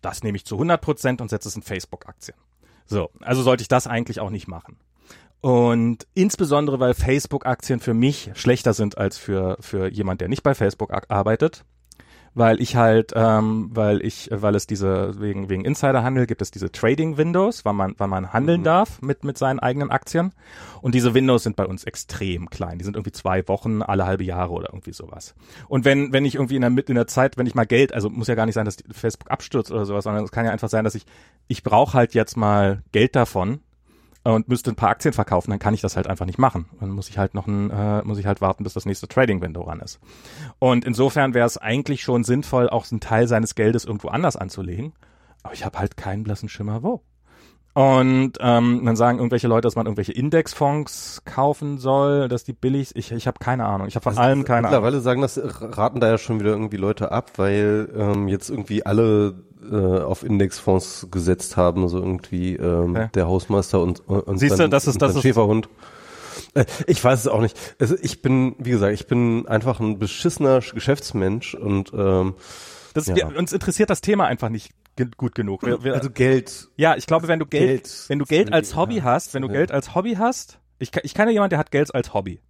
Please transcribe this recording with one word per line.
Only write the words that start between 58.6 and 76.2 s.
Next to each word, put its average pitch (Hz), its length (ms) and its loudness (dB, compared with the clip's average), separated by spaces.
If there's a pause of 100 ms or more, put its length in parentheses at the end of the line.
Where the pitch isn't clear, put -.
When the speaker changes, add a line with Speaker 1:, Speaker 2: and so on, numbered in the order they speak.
Speaker 2:
alle, 104 580 4 (280)
äh, 95 300 2
auf 80 220 -4
Indexfonds 95 840 0
gesetzt 90 480 -2
haben, 90 300 2
so 87 100 -4
irgendwie, 92 600 -4
ähm, 87 340 0
Speaker 1:
Okay. 110 240 -2
Speaker 2:
der 90 120 2
Hausmeister 95 540 0
und, 87 260 -2
und 98 300 -2
Speaker 1:
Siehst 120 160 4
du, 95 40 2
Speaker 2:
sein, 156 120 6
Speaker 1:
das 139 180 4
ist, 131 80 0
Speaker 2:
und 101 60 0
Speaker 1:
das 143 120 4
Speaker 2:
sein 156 40 2
Speaker 1:
ist 127 60 0
Speaker 2:
Schäferhund. 110 440 4 (840)
Äh, 135 120 2 (200)
ich - 180 2
weiß 123 180 4
es 135 60 -2
auch 110 140 2
nicht. 110 160 0 (220)
Also 139 200 0
ich - 220 -8
bin, 131 380 2
wie 123 120 -6
gesagt, 104 220 2
ich - 140 -8
bin 120 400 2
einfach 110 320 0
ein 107 180 -2
beschissener 131 640 2
Sch-, - 160 -8
Geschäftsmensch 107 800 -2
und, 98 400 -2
ähm, 95 400 2 (580)
Speaker 1:
Das, 151 140 -2
Speaker 2:
ja. 92 80 0
Speaker 1:
wir, 135 200 0
uns 170 180 -2
interessiert 196 360 0
das 190 120 0
Thema 202 240 2
einfach 120 240 -2
nicht 110 220 -10 (260)
ge-, 123 180 0
gut 123 180 -4
genug. 101 320 -4
Wir, 120 180 -2
wir 131 100 -2
Speaker 2:
Also 123 160 -2
Geld. 127 640 0